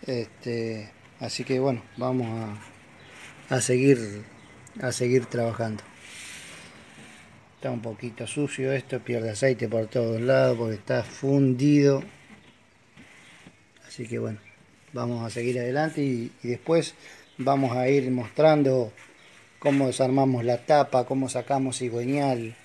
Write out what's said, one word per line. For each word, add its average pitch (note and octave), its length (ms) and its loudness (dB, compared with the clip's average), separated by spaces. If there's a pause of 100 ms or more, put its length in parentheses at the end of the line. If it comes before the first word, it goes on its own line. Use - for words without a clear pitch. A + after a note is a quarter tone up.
Este, A2+ 840 -6 (280)
así A#2 240 -6
que C3 140 0
bueno, B2+ 240 0 (160)
vamos B2+ 300 -2 (1200)
a, C3+ 60 0
a B2+ 40 2
seguir, A#2+ 640 2 (560)
a C3 120 -4
seguir B2 340 0
trabajando. A2+ 580 -4 (1700)
Está C3+ 160 -8
un A#2 100 -6
poquito A2+ 460 -10
sucio C3+ 460 -4
esto, C3 260 -4
pierde A2+ 320 -4
aceite A#2+ 360 2
por A2 200 0
todos A2+ 340 0
lados C3 340 4
porque A2+ 200 -2
está B2 260 -2
fundido. C#3 1000 4 (1800)
Así A#2+ 200 -12
que A#2 120 -6
bueno, A2+ 200 -6 (540)
vamos A#2+ 320 -4
a A2+ 60 -8
seguir A#2+ 260 -2
adelante C#3+ 460 -2
y, B2 280 -4 (120)
y A#2+ 60 -6
después D#3 440 0 (460)
vamos C3+ 360 2
a B2+ 140 2
ir C3+ 220 2
mostrando C3 840 2 (640)
cómo C#3 300 2
desarmamos C3 560 2
la A#2+ 200 0
tapa, C3+ 440 4
cómo C3+ 200 -2
sacamos C3 520 -2
cigüeñal. B2 840 -2